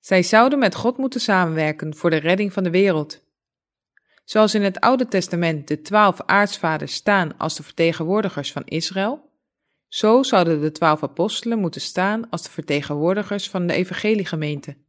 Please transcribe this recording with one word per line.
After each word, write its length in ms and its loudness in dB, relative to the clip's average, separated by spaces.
Zij 220 2
zouden 360 4
met 160 2
God 220 -2
moeten 240 -4
samenwerken 760 0
voor 140 0
de 60 2
redding 360 0
van 100 -4
de 80 0
wereld. 520 0
Zoals 300 2
in 80 2
het 180 -2
Oude 280 2
Testament 600 -2
de 120 -4
twaalf 460 2
aartsvaders 680 0
staan 440 0
als 180 -4
de 60 -14
vertegenwoordigers 920 -2
van 120 -10
Israël, 680 -6
zo 340 4
zouden 380 2
de 120 -2
twaalf 300 2
apostelen 560 -4
moeten 220 -4
staan 500 -4
als 120 -8
de 80 -14
vertegenwoordigers 1000 -4
van 160 -2
de 60 0
evangeliegemeente. 1040 -4